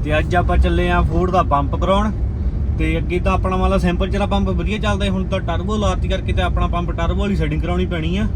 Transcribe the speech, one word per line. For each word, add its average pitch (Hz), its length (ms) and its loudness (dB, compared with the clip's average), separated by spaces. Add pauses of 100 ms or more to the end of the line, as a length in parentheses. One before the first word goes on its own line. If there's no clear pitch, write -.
ਤੇ 151 160 2
ਅੱਜ 156 160 0
ਆਪਾਂ 175 220 2
ਚੱਲੇ 175 320 4
ਆਂ 175 140 4
ਫੋਰਡ 170 280 2
ਦਾ 180 120 4
ਪੰਪ 143 320 0
ਕਰਾਉਣ। 202 360 2 (680)
ਤੇ 156 200 0
ਅੱਗੇ 160 220 -2
ਤਾਂ 185 140 0
ਆਪਣਾ 185 240 0
ਮਤਲਬ 185 220 2
ਸਿੰਪਲ 180 320 0
ਚਲਾ 202 140 0
ਪੰਪ 196 240 0
ਵਧੀਆ 190 280 -2
ਚੱਲਦਾ 202 280 0
ਹੈ, 196 40 0
ਹੁਣ 185 180 -2
ਤਾਂ 190 120 -2
ਟਰਬੋ 175 360 -2
ਲਾਤੀ 190 320 0
ਕਰਕੇ 185 260 -2
ਤੇ 185 80 0
ਆਪਣਾ 175 260 0
ਪੰਪ 175 240 -2
ਟਰਬੋ 170 280 -2
ਵਾਲੀ 202 160 0
ਸੈਟਿੰਗ 156 260 -2
ਕਰਾਉਣੀ 180 240 -2
ਪੈਣੀ 175 320 -2
ਆ। 214 180 0